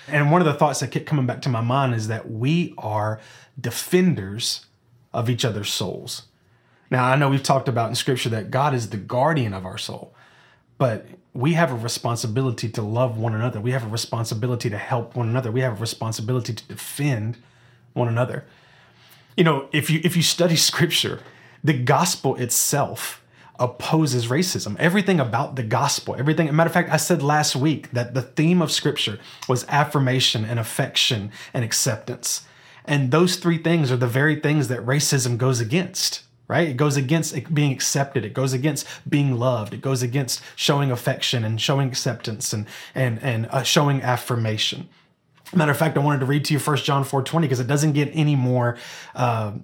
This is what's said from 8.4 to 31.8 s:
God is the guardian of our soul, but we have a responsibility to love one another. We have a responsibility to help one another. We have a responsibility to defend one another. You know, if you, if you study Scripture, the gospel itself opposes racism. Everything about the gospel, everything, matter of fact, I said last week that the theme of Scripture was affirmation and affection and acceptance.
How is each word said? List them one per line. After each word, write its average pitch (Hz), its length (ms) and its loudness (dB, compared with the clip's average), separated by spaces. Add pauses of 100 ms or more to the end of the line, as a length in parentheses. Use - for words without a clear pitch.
God 139 220 0
is 117 160 -4
the 107 80 -6
guardian 123 560 0
of 92 120 -8
our 92 120 -10
soul, - 360 -10 (640)
but 117 280 0 (300)
we 143 180 2
have 160 180 2
a 127 40 -4
responsibility 117 920 -2
to 110 140 -4
love 113 340 0
one 113 160 0
another. 110 260 -2
We 113 120 -2
have 127 120 -2
a 110 60 -8
responsibility 113 800 -2
to 98 80 -4
help - 380 -4
one 117 120 0
another. 117 240 0
We 127 100 0
have 117 180 -2
a - 20 -8
responsibility 113 720 -4
to - 140 -12
defend 117 720 -4 (560)
one 123 140 0
another. 123 380 -2 (880)
You 185 80 6
know, 147 280 4
if 151 180 0
you, 160 140 2
if 180 120 0
you 170 60 4
study 170 340 2
Scripture, - 640 0 (420)
the 151 100 4
gospel 135 600 2
itself - 880 -2 (340)
opposes 127 680 0
racism. 160 500 -2
Everything 185 420 2
about 131 360 0
the 127 80 -4
gospel, 120 560 0
everything, 151 360 2
matter 165 120 6
of 160 60 -2
fact, 175 180 2
I 156 60 6
said 156 260 2
last 147 320 2
week 139 380 0
that 120 200 -2
the 127 80 0
theme 165 400 2
of 151 100 0
Scripture - 460 -2 (320)
was 123 200 2
affirmation 131 760 2
and 117 140 -2
affection 113 720 -2 (200)
and 131 120 -2
acceptance. - 840 -4 (400)